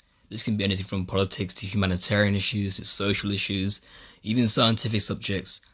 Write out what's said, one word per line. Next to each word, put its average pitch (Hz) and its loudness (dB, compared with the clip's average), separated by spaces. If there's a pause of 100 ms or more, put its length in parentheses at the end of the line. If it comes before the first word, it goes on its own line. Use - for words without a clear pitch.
(280)
this 107 -2
can 107 0
be 101 0
anything 95 -2
from 95 -4
politics 95 -2
to - -4
humanitarian 101 2
issues 98 0
to - -6
social 101 0
issues, 98 0 (420)
even 113 2
scientific 113 2
subjects, - -2 (140)